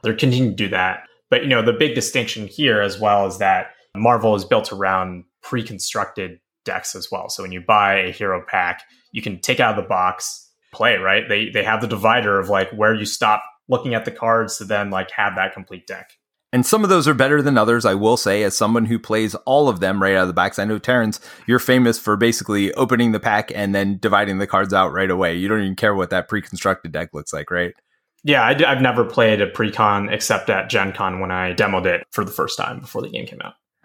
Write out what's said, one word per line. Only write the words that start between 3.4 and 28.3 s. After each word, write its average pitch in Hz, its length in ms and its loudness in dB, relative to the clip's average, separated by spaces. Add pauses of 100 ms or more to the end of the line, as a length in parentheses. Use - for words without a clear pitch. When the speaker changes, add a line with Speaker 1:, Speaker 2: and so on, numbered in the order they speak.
Speaker 1:
Marvel 110 380 2
is 98 100 -2
built 107 280 0
around 95 520 -2 (180)
pre-constructed 101 960 -8 (240)
decks 92 300 -8
as 90 160 -12
well. 92 200 -8
So - 120 -10
when 92 100 -10
you 90 80 -10
buy 101 400 4
a 92 100 -2
hero 92 360 -4
pack, 87 360 -2 (300)
you 110 100 -10
can 98 180 -8
take - 200 0
out 110 180 2
of 101 40 -2
the - 60 -10
box, - 600 -2 (240)
play, 117 220 2
right? 95 320 0
They, 107 220 -2
they 104 120 0
have 110 180 0
the 117 60 -2
divider 107 540 2
of, 95 80 -4
like, 95 220 2
where 107 240 2
you 107 100 -4
stop 107 400 0 (240)
looking 123 260 -2
at 110 120 -4
the 120 40 -6
cards 113 480 0
to 110 60 -14
then, 101 260 -2
like, 95 220 -4
have 101 240 -2
that 95 160 -2
complete 92 340 -16
deck. 95 240 -14 (440)
Speaker 2:
And 127 120 2
some 214 180 2
of 190 60 4
those 165 180 6
are 156 60 6
better 139 260 4
than 139 160 2
others, 117 300 4
I 98 80 4
will 110 240 4
say, 104 240 0
as 101 120 0
someone 113 300 2
who 113 140 0
plays 107 360 -2 (120)
all 139 240 4
of 92 100 -2
them 95 220 0
right 95 140 4
out 92 60 4
of 92 60 0
the 90 60 -6
box. 92 240 0
I 101 80 -2
know, 107 120 -2
Terrence, 117 400 0 (280)
you're 120 120 4
famous 123 400 4
for 104 180 0
basically 101 580 0
opening 120 380 2
the 104 80 -2
pack 107 340 0
and 101 200 -2
then 98 240 -2
dividing 101 380 2
the 98 100 -2
cards 98 280 0
out 92 180 2
right 95 180 0
away. 90 240 0
You 90 140 -4
don't 107 140 0
even 95 140 -4
care 104 180 0
what 92 160 -2
that 92 180 -2
pre-constructed 95 640 -4
deck 80 220 -8
looks 76 180 -12
like, 73 180 -8
right? 87 220 -2 (500)
Speaker 1:
Yeah, 139 220 2